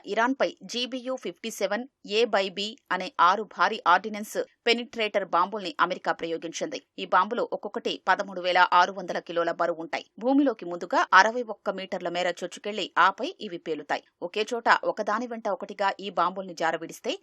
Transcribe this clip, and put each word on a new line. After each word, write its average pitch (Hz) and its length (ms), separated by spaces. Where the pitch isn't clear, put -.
ఇరాన్పై 220 500
జీబీయూ 247 440
ఫిఫ్టీ 214 340
సెవెన్ 208 320
ఏ 208 180
by 202 220
బి 208 180
అనే 185 280
ఆరు 190 220
భారీ 196 440
ఆర్డినెన్స్ 208 500
పెనిట్రేటర్ 226 680
బాంబుల్ని 185 480
అమెరికా 175 320
ప్రయోగించింది. 165 640
ఈ 196 60
బాంబులు 196 380
ఒక్కొక్కటి 202 400
పదమూడు 190 320
వేల 180 200
ఆరు 185 200
వందల 180 260
కిలోల 170 340
బరువు 170 320
ఉంటాయి. - 200
భూమిలోకి 269 460
ముందుగా 175 360
అరవై 226 300
ఒక్క 214 280
మీటర్ల 190 380
మేర 175 200
చొచ్చుకెళ్లి 196 460
ఆపై 190 300
ఇవి 175 180
పేలుతాయి. 151 440
ఒకే 208 320
చోట 233 100
ఒకదాని 208 420
వెంట 226 220
ఒకటిగా 196 420
ఈ 196 100
బాంబుల్ని 180 440
జారవిడిస్తే 165 680